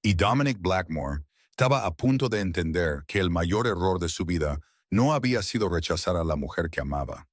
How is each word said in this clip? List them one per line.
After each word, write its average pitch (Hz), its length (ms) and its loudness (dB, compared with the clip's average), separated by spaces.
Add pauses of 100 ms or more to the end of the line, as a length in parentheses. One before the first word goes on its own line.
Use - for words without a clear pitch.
Y 101 120 4
Dominic 117 480 2
Blackmore 80 640 -2 (240)
estaba 127 360 0
a 90 80 -2
punto 131 360 2
de 110 100 0
entender 82 640 0
que - 140 -2
el 92 100 2
mayor 87 380 0
error 92 320 0
de 85 80 -2
su - 160 -4
vida 76 380 -2 (280)
no 123 240 4
había 123 300 2
sido 104 240 0
rechazar 87 480 0
a 85 80 0
la 80 140 0
mujer 73 320 -4
que - 100 -6
amaba. 71 540 -6